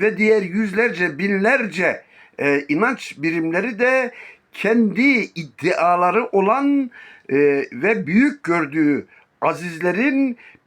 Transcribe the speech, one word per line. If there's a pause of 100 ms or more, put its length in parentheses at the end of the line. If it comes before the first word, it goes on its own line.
ve
diğer
yüzlerce,
binlerce, (340)
e,
inanç
birimleri
de (400)
kendi (160)
iddiaları
olan, (400)
e, (360)
ve
büyük
gördüğü (340)
azizlerin (280)